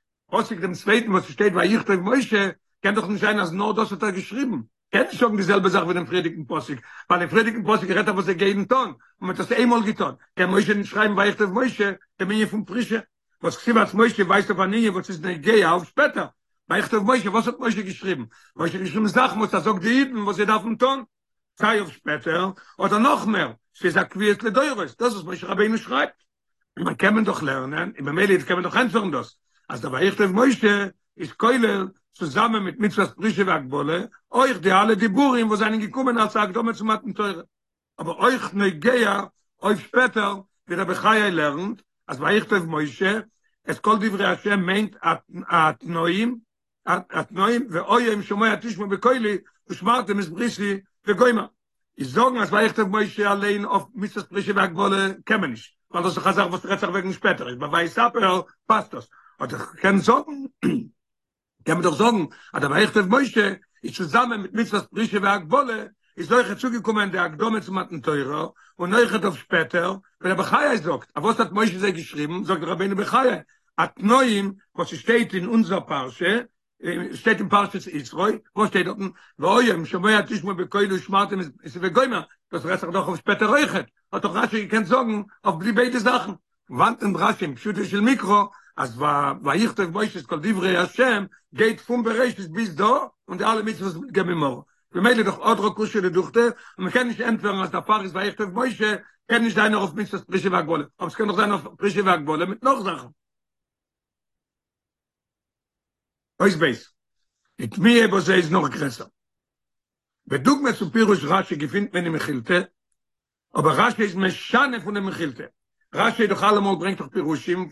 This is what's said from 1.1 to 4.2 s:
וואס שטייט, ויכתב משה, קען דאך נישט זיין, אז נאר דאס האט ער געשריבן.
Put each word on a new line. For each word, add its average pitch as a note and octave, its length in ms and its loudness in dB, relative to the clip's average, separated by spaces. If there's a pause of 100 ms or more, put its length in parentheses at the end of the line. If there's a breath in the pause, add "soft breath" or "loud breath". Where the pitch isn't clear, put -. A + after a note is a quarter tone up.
וואס F#3 140 2
שטייט, G3+ 320 0
ויכתב F#3+ 440 2
משה, G3+ 480 2 (340)
קען G3+ 120 2
דאך G#3 140 -2
נישט G3+ 120 -2
זיין, G#3 180 2
אז E3+ 140 -2
נאר G#3 200 -2
דאס G#3 200 -2
האט F3+ 100 -6
ער G#3+ 80 0
געשריבן. G3+ 480 -4 (340)